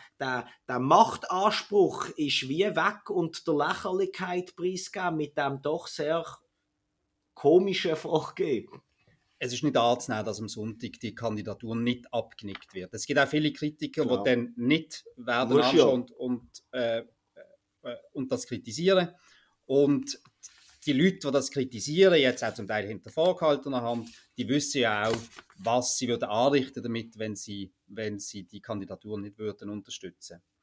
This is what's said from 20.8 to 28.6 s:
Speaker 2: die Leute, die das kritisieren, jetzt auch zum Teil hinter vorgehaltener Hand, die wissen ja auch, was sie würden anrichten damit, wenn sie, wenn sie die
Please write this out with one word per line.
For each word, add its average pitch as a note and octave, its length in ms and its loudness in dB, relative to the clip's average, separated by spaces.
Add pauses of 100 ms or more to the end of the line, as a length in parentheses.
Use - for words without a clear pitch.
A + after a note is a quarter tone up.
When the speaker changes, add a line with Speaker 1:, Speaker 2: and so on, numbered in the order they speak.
Speaker 2:
die D3 80 0
Leute, F#3 340 2
die C3+ 40 -2
das - 200 0
kritisieren, D3+ 680 4
jetzt B2+ 240 2
auch A2 100 -2
zum G#2 140 -10
Teil G#2 200 -2
hinter G#2 220 -12
vorgehaltener D3+ 720 0
Hand, A#2 280 -4 (280)
die A2 100 -4
wissen C#3+ 320 0
ja A2 300 2
auch, A2+ 80 0 (400)
was A#2+ 400 0
sie B2 100 -4
würden A#2 220 -2
anrichten C3 520 2
damit, A2+ 380 -8
wenn G#2+ 160 -6
sie, G2 380 -10 (140)
wenn G#2 320 -8
sie G2 240 -12
die G2+ 180 -18